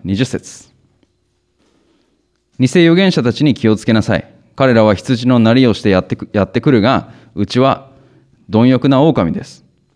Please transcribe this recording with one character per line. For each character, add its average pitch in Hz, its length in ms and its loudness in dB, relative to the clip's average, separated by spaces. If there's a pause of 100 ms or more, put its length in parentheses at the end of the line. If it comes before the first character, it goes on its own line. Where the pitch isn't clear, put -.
二 95 140 -4
十 123 80 -2
節。 - 420 -12 (1900)
「偽 127 80 0
預 165 280 2
言 185 180 2
者 156 100 -2
た 117 100 0
ち 147 120 -4
に 139 100 2
気 - 140 -2
を 110 80 2
つ - 80 -12
け 120 80 -2
な 110 100 0
さ 104 140 -2
い。 - 160 -8 (240)
彼 135 160 0
ら 113 100 2
は 107 120 2
羊 123 340 -4
の 123 100 2
な 110 140 4
り 127 140 4
を 107 80 2
し - 80 -12
て 107 80 0
や 92 100 2
っ 90 60 -10
て - 100 -6
く-、 - 160 -16
や 101 120 0
っ - 60 -10
て - 120 -4
く 151 80 0
る 120 100 4
が、 113 320 -2 (220)
う 101 100 -4
ち 123 160 -4
は 131 300 -2 (580)
貪 113 200 2
欲 131 200 0
な 135 140 2
狼 120 300 0
で 95 120 -8
す。 - 200 -20 (320)